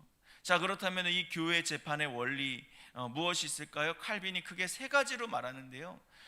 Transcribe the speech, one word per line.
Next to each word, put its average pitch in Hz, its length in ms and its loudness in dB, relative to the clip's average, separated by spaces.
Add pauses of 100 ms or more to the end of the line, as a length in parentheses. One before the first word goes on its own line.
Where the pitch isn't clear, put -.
(420)
자, 180 180 6
그렇다면 185 480 0
이 175 220 2
교회 165 340 2
재판의 151 440 0
원리, 131 580 -2 (280)
어, 123 160 -4
무엇이 170 360 2
있을까요? 151 500 -2
칼빈이 190 480 -2
크게 185 240 -4
세 262 200 -6
가지로 262 400 2
말하는데요. 131 720 -6 (280)